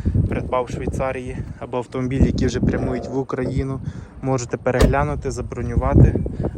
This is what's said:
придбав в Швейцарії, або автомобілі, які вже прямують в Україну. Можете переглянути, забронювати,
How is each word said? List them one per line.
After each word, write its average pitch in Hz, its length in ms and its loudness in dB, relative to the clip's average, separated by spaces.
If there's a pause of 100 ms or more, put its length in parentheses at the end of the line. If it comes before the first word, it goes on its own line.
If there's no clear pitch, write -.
(300)
придбав 123 360 0
в 117 40 -14
Швейцарії, 127 680 -4 (220)
або 127 180 -6
автомобілі, 127 480 2
які 120 200 2
вже 123 140 0
прямують 123 480 0
в 127 100 -4
Україну. 135 640 -4 (400)
Можете 131 360 -2
переглянути, 135 720 2
забронювати, 123 920 4 (340)